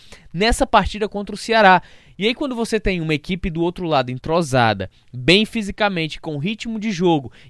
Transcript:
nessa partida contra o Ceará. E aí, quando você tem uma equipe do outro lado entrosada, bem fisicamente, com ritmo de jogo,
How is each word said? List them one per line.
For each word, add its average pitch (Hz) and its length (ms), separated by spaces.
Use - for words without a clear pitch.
nessa 220 340
partida 214 400
contra 202 260
o 202 40
Ceará. 202 440
E 196 100
aí, 240 80
quando 254 220
você 226 200
tem 190 220
uma 156 140
equipe 185 360
do 165 120
outro 175 260
lado 131 220
entrosada, 127 800
bem 165 320
fisicamente, 196 720
com 156 180
ritmo 220 400
de 220 140
jogo, 160 400